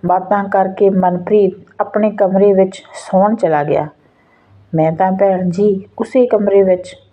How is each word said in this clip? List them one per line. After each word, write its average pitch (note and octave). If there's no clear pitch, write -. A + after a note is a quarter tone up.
ਬਾਤਾਂ F#3
ਕਰਕੇ G3
ਮਨਪ੍ਰੀਤ F#3+
ਆਪਣੇ G#3+
ਕਮਰੇ G3+
ਵਿੱਚ F#3+
ਸੌਣ G3+
ਚਲਾ D#3+
ਗਿਆ। D3+
ਮੈਂ D#3+
ਤਾਂ F#3
ਭੈਣ F#3
ਜੀ G3+
ਉਸੇ B3
ਕਮਰੇ G3+
ਵਿੱਚ F#3